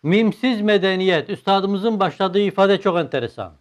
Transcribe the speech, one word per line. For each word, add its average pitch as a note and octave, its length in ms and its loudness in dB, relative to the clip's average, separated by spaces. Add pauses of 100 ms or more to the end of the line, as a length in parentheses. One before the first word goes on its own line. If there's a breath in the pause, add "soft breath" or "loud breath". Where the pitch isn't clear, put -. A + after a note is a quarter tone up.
Mimsiz G#3+ 580 0
medeniyet. F#3 680 0
Üstadımızın G3 680 -2
başladığı F#3+ 400 0
ifade G3 400 2
çok F3+ 180 0
enteresan. A#2+ 640 -6